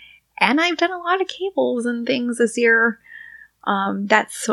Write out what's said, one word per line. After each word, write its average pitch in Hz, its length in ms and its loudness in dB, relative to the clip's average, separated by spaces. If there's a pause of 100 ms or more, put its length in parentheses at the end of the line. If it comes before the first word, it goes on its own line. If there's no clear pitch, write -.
(400)
And 262 200 4
I've 349 160 0
done 349 140 2
a 359 80 -8
lot 349 220 0
of 370 80 -4
cables 254 580 -2
and 240 180 -4
things 240 340 -2
this 233 200 0
year. 226 400 2 (640)
Um, 196 460 -2
that's, - 440 2